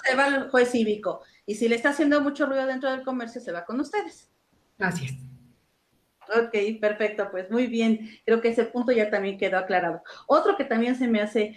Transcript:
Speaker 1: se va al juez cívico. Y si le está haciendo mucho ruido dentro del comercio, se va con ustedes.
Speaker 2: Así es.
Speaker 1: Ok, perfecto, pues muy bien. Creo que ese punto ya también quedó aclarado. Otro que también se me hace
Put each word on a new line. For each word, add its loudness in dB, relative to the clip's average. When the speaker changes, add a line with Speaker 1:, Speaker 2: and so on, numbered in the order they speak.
Speaker 1:
se 2
va 4
al 0
juez 4
cívico. 0
Y -4
si 2
le 4
está 2
haciendo 4
mucho 0
ruido 0
dentro -2
del -6
comercio, -6
se -10
va -8
con -4
ustedes. -6
Speaker 2:
Así -2
es. -6
Speaker 1:
Ok, 0
perfecto, 0
pues -8
muy 0
bien. 0
Creo 2
que 2
ese 2
punto -2
ya 2
también -2
quedó 0
aclarado. -2
Otro 4
que -2
también 0
se 0
me 2
hace -2